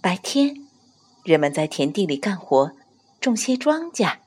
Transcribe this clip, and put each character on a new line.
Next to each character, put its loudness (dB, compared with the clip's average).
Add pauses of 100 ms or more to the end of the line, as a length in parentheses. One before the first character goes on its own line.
白 0
天， -2 (560)
人 4
们 0
在 -2
田 -2
地 0
里 -2
干 -4
活， 2 (500)
种 0
些 -2
庄 -2
稼 -2